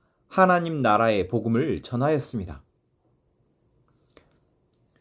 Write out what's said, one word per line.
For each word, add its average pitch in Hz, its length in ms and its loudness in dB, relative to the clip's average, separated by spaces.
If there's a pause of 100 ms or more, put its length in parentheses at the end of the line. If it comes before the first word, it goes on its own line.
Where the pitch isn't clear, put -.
(280)
하나님 170 540 2
나라의 107 460 2
복음을 113 560 -2
전하였습니다. 120 800 -4 (2500)